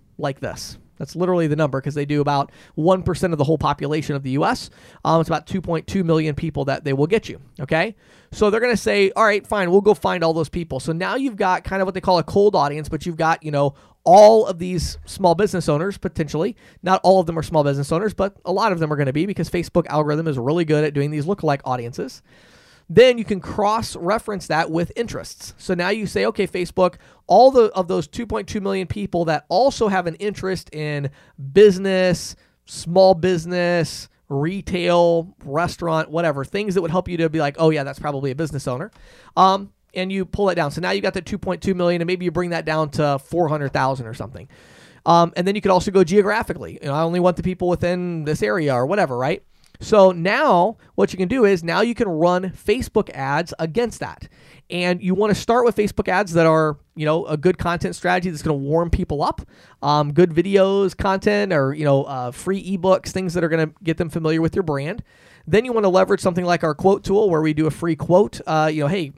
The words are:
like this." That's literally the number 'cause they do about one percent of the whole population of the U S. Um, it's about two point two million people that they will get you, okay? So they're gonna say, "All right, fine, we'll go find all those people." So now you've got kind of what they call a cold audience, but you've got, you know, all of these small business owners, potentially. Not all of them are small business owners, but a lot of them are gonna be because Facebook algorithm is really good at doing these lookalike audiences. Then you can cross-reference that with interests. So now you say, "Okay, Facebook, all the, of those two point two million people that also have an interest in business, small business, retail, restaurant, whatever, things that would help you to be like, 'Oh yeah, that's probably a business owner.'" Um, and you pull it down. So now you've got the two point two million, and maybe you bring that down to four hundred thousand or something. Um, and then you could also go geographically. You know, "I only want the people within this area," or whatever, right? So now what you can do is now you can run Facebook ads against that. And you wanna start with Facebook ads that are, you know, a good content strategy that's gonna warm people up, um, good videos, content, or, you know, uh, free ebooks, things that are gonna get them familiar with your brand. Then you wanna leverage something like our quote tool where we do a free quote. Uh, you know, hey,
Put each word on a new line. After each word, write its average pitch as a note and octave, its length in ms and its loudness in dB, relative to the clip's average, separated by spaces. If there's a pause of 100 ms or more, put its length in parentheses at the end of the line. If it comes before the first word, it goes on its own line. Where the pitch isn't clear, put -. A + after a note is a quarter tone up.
(200)
like C#3+ 200 -6
this." - 380 -10 (200)
That's - 180 -12
literally F3 300 0
the D3 100 0
number C#3+ 240 0
'cause C#3+ 140 -6
they D3 120 -4
do D3 160 0
about C#3+ 300 0 (220)
one F3+ 300 2
percent F3 280 -2
of D#3+ 60 -2
the D3 60 2
whole D3+ 160 2
population D3 560 -2
of C#3 80 -8
the C3 80 -6
U D3 140 0
S. A#3+ 260 -4 (340)
Um, E3 160 4
it's D#3 80 -2
about D#3 160 -4
two F#3+ 160 -6
point E3 240 -4
two F#3+ 180 -2
million D#3+ 300 0
people D3 320 -6
that C#3 200 -4
they C#3 80 -2
will C#3 120 0
get G#3+ 240 -2
you, - 100 -14 (200)
okay? D#3+ 360 -2 (360)
So G#3 180 2
they're A3 100 2
gonna A#3+ 160 0
say, G3+ 400 2
"All A3 80 2
right, G#3 220 2
fine, G3 240 -2
we'll G3 120 6
go G3+ 120 6
find F#3 300 -4
all E3 100 2
those D#3+ 160 -2
people." E3+ 300 -8
So E3 120 -6
now F3+ 220 -4
you've C4 220 -4
got F#3 280 0
kind F#3+ 200 -4
of - 20 -2
what F#3 80 -4
they F#3 80 -8
call F#3 160 2
a D#3+ 60 2
cold G3+ 320 2
audience, D3 340 -2
but D3 160 -8
you've E3+ 100 -6
got, D#3+ 280 0
you D#3 80 -8
know, C#3+ 240 0 (300)
all G#3+ 420 10
of F3+ 100 -4
these F3+ 480 -4
small F3+ 300 2
business F3+ 340 -2
owners, E3 300 -2
potentially. E3 560 -4 (260)
Not F#3 220 0
all F#3+ 160 6
of E3+ 80 0
them E3 100 -4
are D#3 60 -2
small D#3 200 2
business C#3+ 280 -2
owners, F#3+ 240 -2
but G3 280 -4
a - 80 -4
lot G3 200 0
of F3 80 -2
them D#3 120 -2
are D3+ 40 -4
gonna C#3 180 0
be D#3 140 0
because F#3 240 -4
Facebook F3 380 0
algorithm D3+ 380 -2
is C3+ 120 -2
really D#3 260 0
good D3+ 180 2
at D3 120 -2
doing C#3+ 160 -2
these D3+ 160 -4
lookalike D#3 360 -2
audiences. B2+ 600 -8 (640)
Then A#3+ 280 8
you A3+ 80 -4
can G3 160 -4
cross-reference G#3 1080 -4
that D#3+ 240 -2
with E3+ 240 -2
interests. - 640 -10
So - 160 -4
now F3 160 -2
you G#3+ 180 -2
say, G3 180 -2
"Okay, G#3+ 220 -2
Facebook, F3+ 480 0 (320)
all A#3+ 240 8
the, B3 220 6
of F#3 160 -2
those F3+ 180 -2
two - 180 -10
point G#3+ 220 -6
two G#3+ 140 -6
million F#3+ 260 -4
people F3+ 380 -4
that D#3 240 -2
also A3+ 400 2
have F#3 180 0
an D#3+ 80 -4
interest F#3+ 580 -6
in D3 360 -4 (420)
business, F#3 880 4 (280)
small F#3+ 480 4
business, F3 920 -2 (220)
retail, F3 1160 0
restaurant, D#3+ 680 -2
whatever, D3+ 340 -2
things G3 300 -4
that F#3+ 60 2
would E3 100 -2
help F3+ 180 -2
you F3 80 -6
to E3 100 2
be D#3 120 -4
like, C#3+ 200 -2
'Oh D#3+ 120 4
yeah, D3 120 0
that's C#3 160 -10
probably C#3+ 320 -6
a B2+ 40 -6
business D3 340 -6
owner.'" C3+ 200 -6 (460)
Um, G3 360 4 (220)
and F#3 160 -4
you F#3+ 140 -2
pull G3+ 260 -2
it F3 60 0
down. D3+ 160 -2
So D#3 80 -8
now F3+ 120 -2
you've G3 120 -2
got G3 100 -2
the F#3+ 60 -6
two F#3 180 -8
point F3 240 -6
two G3 140 0
million, F3 260 0
and E3 60 -4
maybe F3+ 160 -2
you F3 80 -2
bring F3 200 -4
that D#3+ 120 -4
down D#3 280 -2
to C#3+ 280 0
four E3 300 -2
hundred D3 240 -4
thousand C3 320 -2
or A2+ 80 -12
something. - 340 -14 (580)
Um, E3+ 300 4
and F3+ 100 -2
then G3+ 100 0
you G#3 60 -6
could G3+ 100 2
also F#3 200 2
go F#3 140 4
geographically. F#3+ 760 0
You - 60 -10
know, C#3 60 -4
"I D3+ 80 0
only E3+ 180 -2
want F3+ 160 2
the - 80 -8
people F#3 240 -4
within F3 560 -2
this D3+ 180 -4
area," F#3 320 0
or B2 120 0
whatever, D#3 320 0
right? C3+ 260 -4 (360)
So G3 320 6
now G3 640 2 (180)
what G3 180 2
you F3+ 40 -12
can F#3 100 -2
do A#3+ 180 2
is F#3+ 180 4
now E3 180 0
you A#3 120 0
can G#3+ 140 -2
run F3+ 420 0
Facebook G#3+ 640 -2
ads C#3+ 480 -4
against E3 400 -4
that. - 280 -12 (440)
And F3+ 320 -2
you F#3 100 0
wanna G#3 220 2
start A#3+ 300 2
with A#3 100 2
Facebook G#3 320 -2
ads F#3 260 -2
that E3 140 4
are, D#3 320 2 (160)
you D#3 100 -6
know, D#3 220 -2
a D3+ 100 -4
good F3+ 220 0
content F3 360 -4
strategy F3+ 360 -2
that's D3 100 -8
gonna D3+ 160 -2
warm D#3 320 0
people D#3 320 -2
up, C#4+ 200 -2 (420)
um, D3 300 2
good E3+ 180 -10
videos, G3 680 0
content, G3+ 560 -2
or, C#3 220 0
you D3+ 100 -6
know, C#3 200 2
uh, B2+ 260 -10
free F#3 440 -6
ebooks, F#3 340 0
things F#3 260 -6
that F3 80 -2
are E3 60 0
gonna D#3+ 200 -2 (140)
get E3 140 -2
them E3+ 120 -4
familiar D#3+ 320 -2
with D#3+ 140 -2
your G3 80 0
brand. D#3 400 -6 (420)
Then G3 180 2
you B3+ 80 -6
wanna G#3+ 180 2
leverage F#3 320 4
something F3+ 220 0
like F3 200 0
our D#3 100 0
quote F#3+ 300 2
tool G3+ 260 2
where D#3+ 120 2
we D#3 120 0
do D#3 140 0
a D3 40 0
free E3 240 -2
quote. F3+ 520 2
Uh, D#3 260 2
you D#3 80 -4
know, C#3+ 60 0
hey, D#3+ 300 -4